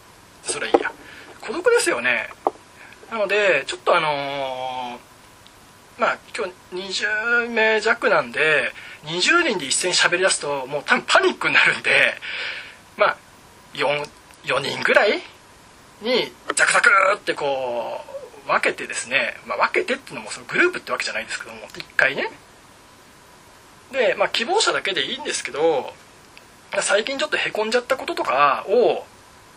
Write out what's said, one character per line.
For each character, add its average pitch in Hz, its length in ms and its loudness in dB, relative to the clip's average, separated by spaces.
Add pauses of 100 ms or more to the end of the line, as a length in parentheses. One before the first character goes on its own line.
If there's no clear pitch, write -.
(440)
そ - 160 -6
れ - 80 -6
い - 40 -8
い - 100 -10
や。 - 100 -6 (500)
孤 - 120 -10
独 339 180 -6
で 480 80 6
す 403 100 0
よ 240 120 0
ね。 - 280 2 (800)
な 226 80 -6
の 208 100 0
で、 190 400 4
ち - 80 -6
ょ - 20 -10
っ - 20 -12
と - 160 4
あ 175 60 4
の 131 960 -4 (1000)
ー、 - 40 -4
ま 202 100 2
あ、 156 60 -4 (180)
今 220 120 -4
日 180 60 -10 (180)
二 190 200 -8
十 214 160 -2 (420)
名 220 300 4
弱 226 300 2
な 180 100 4
ん 123 140 -2
で、 139 400 2 (300)
二 165 180 -4
十 330 220 4
人 247 140 0
で 143 80 -6
一 127 100 -2
斉 180 140 0
に 175 40 -2
喋 175 240 2
り 185 60 0
出 190 60 6
す - 120 -2
と、 143 260 -4
も 143 120 -4
う 135 60 -10
多 247 100 2
分 247 120 0
パ - 140 6
ニ 381 80 4
ッ - 80 -4
ク - 100 -2
に 143 60 -2
な - 100 4
る 156 140 2
ん - 60 -12
で、 123 320 2 (800)
ま 208 100 4
あ、 - 100 0 (560)
四、 143 320 -2 (380)
四 139 180 0
人 - 220 -6
ぐ 240 100 4
ら 254 140 6
い 311 140 2 (800)
に、 208 300 0 (240)
ザ - 100 2
ク - 80 2
ザ 185 80 4
ク - 80 8 (260)
っ - 40 -8
て - 140 -2
こ 131 720 -4 (400)
う、 - 20 -20
分 - 220 2
け - 60 -2
て 123 120 -10
で 120 60 -6
す - 160 -8
ね、 123 360 -2
ま 107 100 -6
あ、 - 20 -4
分 - 240 2
け - 40 -2
て 247 100 -2
っ - 20 -6
て - 140 -14
い - 20 -16
う - 20 -8
の 117 60 -10
も 110 100 -12
そ - 80 -12
の 123 60 -18
グ - 140 -6
ル 208 100 4
ー - 40 -8
プ - 60 -6
っ - 20 -18
て - 100 -8
わ 123 60 -4
け - 60 -4
じ - 60 -6
ゃ - 40 -8
な 110 60 -6
い 113 60 -8
で - 60 -12
す - 80 -6
け - 60 -14
ど 113 80 -16
も、 107 220 -16
一 - 80 -14 (140)
回 139 180 4
ね。 403 160 -4 (1600)
で、 233 260 2
ま 196 80 2
あ、 175 40 0
希 - 160 -2
望 392 160 2
者 - 100 2
だ 139 100 0
け 196 120 -2
で 147 120 -2
い 240 100 -6
い 277 40 -8
ん 302 40 -10
で 170 100 -6
す - 100 -6
け 123 80 -10
ど、 139 420 0 (880)
最 208 220 2
近 269 140 -6
ち 285 80 0
ょ - 20 -2
っ - 20 -4
と - 80 -2
へ - 140 -2
こ - 140 -2
ん 220 60 -4
じ 247 60 4
ゃ 247 40 0
っ - 20 -4
た - 140 0
こ 277 80 -8
と 339 100 -4
と 339 80 -2
か 135 460 0
を、 185 360 2 (520)